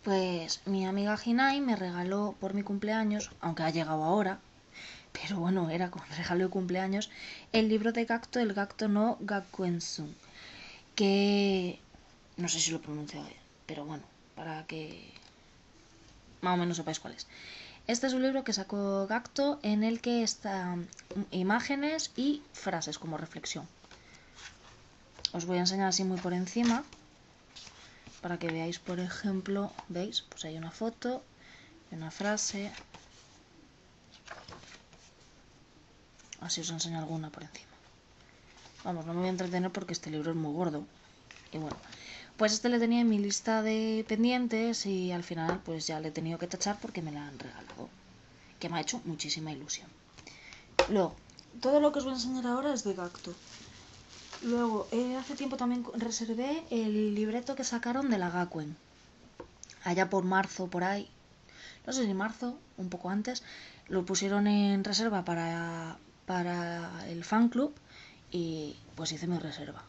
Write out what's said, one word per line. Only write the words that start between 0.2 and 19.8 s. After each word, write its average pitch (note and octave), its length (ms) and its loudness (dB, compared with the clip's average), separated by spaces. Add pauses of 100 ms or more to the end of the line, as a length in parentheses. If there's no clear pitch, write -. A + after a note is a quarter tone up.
mi F#3+ 180 2
amiga G3+ 400 2
Hinai C4+ 340 4
me B3 160 4
regaló F#3 640 0
por F#3+ 140 -2
mi G3+ 80 2
cumpleaños, G#3 680 0 (100)
aunque E3 220 -2
ha D#3+ 80 2
llegado D#3 320 0
ahora, F#3+ 360 4 (720)
pero F#3 280 -4
bueno, F3 320 2
era F3+ 180 0
como - 160 -10
regalo F3 380 0
de F#3 80 2
cumpleaños, F#3+ 580 0 (420)
el A3 160 6
libro A3 260 4
de A#3 120 2
Gacto, A#3 340 -2
el A3 140 4
Gacto G3+ 340 0
no G#3+ 340 4
Gakuensun, F3+ 920 -2 (800)
que G3 840 4 (560)
no F3 140 -2
sé E3 100 0
si D#3 120 2
lo D#3+ 100 -2
pronuncio D3+ 400 -8
bien, - 160 -14 (280)
pero D#3 200 -8
bueno, D3+ 180 -8 (320)
para D#3+ 300 -8
que D#3+ 480 -10 (1300)
más F3+ 140 4
o - 20 4
menos F3 180 2
sepáis D#3+ 240 -4
cuál - 140 -14
es. - 140 -14 (600)
Este A#3+ 200 2
es B3+ 60 2
un B3+ 80 4
libro C4+ 220 2
que A3+ 80 -2
sacó G3 560 0
Gacto A#3+ 560 0
en G#3+ 220 4